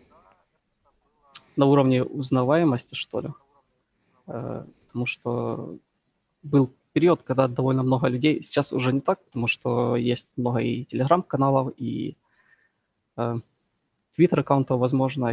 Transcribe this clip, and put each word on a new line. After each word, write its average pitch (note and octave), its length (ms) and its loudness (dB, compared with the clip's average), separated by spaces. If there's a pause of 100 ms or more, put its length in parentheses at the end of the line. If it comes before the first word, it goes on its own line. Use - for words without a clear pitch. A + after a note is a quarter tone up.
(1600)
на C#3+ 80 4
уровне C3 380 4
узнаваемости, C3+ 920 0
что - 260 -8
ли. - 80 -8 (960)
Э, A#2+ 380 -10 (220)
потому A#2+ 200 -6
что A#2 680 -6 (680)
был C#3 300 2 (200)
период, D#3+ 300 4
когда C3 240 2
довольно C3 360 0
много B2+ 260 2
людей, B2+ 340 0
сейчас - 300 -2
уже B2+ 200 0
не C3+ 80 0
так, - 240 -2
потому A#2 220 -4
что A#2+ 500 -2
есть A#2+ 400 -2
много B2 220 0
и A#2+ 260 -4
Telegram-каналов, C3+ 920 0
и, A#2 400 -8 (1000)
э, A#2 180 -2 (840)
Twitter-аккаунтов, C#3 640 2
возможно, C3 520 0